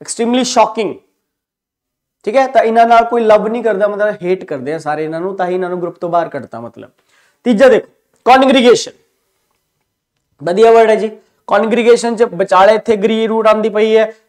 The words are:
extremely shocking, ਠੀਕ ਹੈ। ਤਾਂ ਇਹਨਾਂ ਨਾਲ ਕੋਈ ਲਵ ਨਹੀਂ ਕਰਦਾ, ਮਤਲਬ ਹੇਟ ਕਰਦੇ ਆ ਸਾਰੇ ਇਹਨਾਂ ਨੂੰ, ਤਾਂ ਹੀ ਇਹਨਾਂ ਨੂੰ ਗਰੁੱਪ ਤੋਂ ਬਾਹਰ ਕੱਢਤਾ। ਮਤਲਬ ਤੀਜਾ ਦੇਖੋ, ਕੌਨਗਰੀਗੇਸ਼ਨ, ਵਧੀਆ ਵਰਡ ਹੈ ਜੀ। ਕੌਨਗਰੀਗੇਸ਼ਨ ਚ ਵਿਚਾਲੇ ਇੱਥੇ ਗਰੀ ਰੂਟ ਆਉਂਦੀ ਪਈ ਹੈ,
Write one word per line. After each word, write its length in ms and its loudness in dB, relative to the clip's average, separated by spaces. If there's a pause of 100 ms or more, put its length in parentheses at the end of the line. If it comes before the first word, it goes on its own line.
extremely 400 -4
shocking, 500 0 (1300)
ਠੀਕ 100 -4
ਹੈ। 120 2
ਤਾਂ 160 2
ਇਹਨਾਂ 240 2
ਨਾਲ 180 4
ਕੋਈ 180 -2
ਲਵ 240 2
ਨਹੀਂ 160 -6
ਕਰਦਾ, 240 -2
ਮਤਲਬ 360 -4
ਹੇਟ 200 -4
ਕਰਦੇ 300 -10
ਆ 40 -6
ਸਾਰੇ 260 -8
ਇਹਨਾਂ 180 -8
ਨੂੰ, 140 -8
ਤਾਂ 120 -4
ਹੀ 60 -4
ਇਹਨਾਂ 160 -4
ਨੂੰ 120 -8
ਗਰੁੱਪ 160 -10
ਤੋਂ 120 -8
ਬਾਹਰ 200 -2
ਕੱਢਤਾ। 320 -14
ਮਤਲਬ 280 -18 (540)
ਤੀਜਾ 260 4
ਦੇਖੋ, 180 2 (380)
ਕੌਨਗਰੀਗੇਸ਼ਨ, 640 4 (1500)
ਵਧੀਆ 280 4
ਵਰਡ 180 4
ਹੈ 60 2
ਜੀ। 160 -4 (360)
ਕੌਨਗਰੀਗੇਸ਼ਨ 680 0
ਚ 80 -2
ਵਿਚਾਲੇ 500 2
ਇੱਥੇ 240 -2
ਗਰੀ 300 -2
ਰੂਟ 200 -2
ਆਉਂਦੀ 220 0
ਪਈ 280 0
ਹੈ, 160 -2 (160)